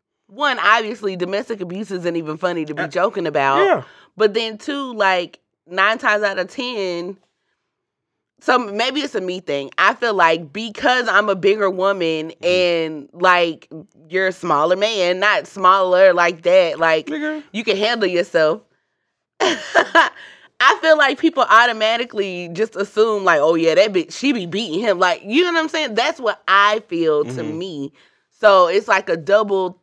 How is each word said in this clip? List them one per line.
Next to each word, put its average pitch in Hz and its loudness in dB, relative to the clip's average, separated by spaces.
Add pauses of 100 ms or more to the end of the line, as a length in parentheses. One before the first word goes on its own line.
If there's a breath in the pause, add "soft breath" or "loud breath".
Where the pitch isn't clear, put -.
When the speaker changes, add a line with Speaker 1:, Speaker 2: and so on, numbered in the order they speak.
(280)
Speaker 1:
one, 254 -4
obviously, 208 0
domestic 196 -6
abuse 185 -10
isn't 175 -4
even 156 -6
funny 175 -4
to 151 -8
be 156 -6
Speaker 2:
Uh, 175 -6
Speaker 1:
joking 180 -2
about. 143 2
Speaker 2:
yeah. 359 2 (340 loud breath)
Speaker 1:
But 208 2
then, 226 -4
two, 277 -8
like, 190 -2 (280)
nine 190 0
times 214 0
out 196 -2
of 190 -4
ten, 190 -6 (1200)
so - 2
maybe 240 -4
it's 254 -8
a 202 -6
me 185 -6
thing. 143 -8
I 196 2
feel 233 -2
like 165 0
because 233 -2
I'm 208 2
a 196 2
bigger 190 2
woman 180 -2 (100)
Speaker 2:
Mm-hmm. - -4
Speaker 1:
and, 170 0
like, 175 0 (400)
you're 185 -2
a 190 -2
smaller 165 0
man, 190 -2
not 196 -2
smaller 185 4
like 175 0
that, 175 2
like, 160 2
Speaker 2:
Nigga. 302 -8 (120)
Speaker 1:
you 226 -6
can 202 -2
handle 214 0
yourself. 165 0 (800)
<laughs> - -
I - 0
feel 320 4
like 277 2
people 311 0
automatically 220 0
just 214 -4
assume, 208 0
like, 170 4
"Oh, 160 4
yeah, 160 2
that 208 4
bitch, 175 -4
she 269 -2
be 226 -4
beating 180 -6
him." 208 0
Like, - 0
you 240 0
know 359 -2
what 330 0
I'm 320 -2
saying? 302 -4
That's 269 -2
what 214 -4
I 202 4
feel 160 0
to 120 -10
Speaker 2:
Mm-hmm. 151 -8
Speaker 1:
me. 156 -10 (380 soft breath)
So 196 6
it's 196 0
like 202 0
a 170 0
double 190 0